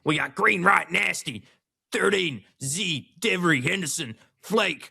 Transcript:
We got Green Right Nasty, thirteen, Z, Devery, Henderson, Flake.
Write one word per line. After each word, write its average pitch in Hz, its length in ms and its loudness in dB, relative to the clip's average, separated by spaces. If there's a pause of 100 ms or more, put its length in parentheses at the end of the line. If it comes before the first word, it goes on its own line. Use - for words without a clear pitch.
We 151 120 2
got 139 180 -2
Green 214 280 2
Right 190 280 4
Nasty, 175 540 -2 (480)
thirteen, 185 520 0 (180)
Z, 156 460 -4 (100)
Devery, 175 440 2
Henderson, 156 540 -4 (260)
Flake. 190 480 -2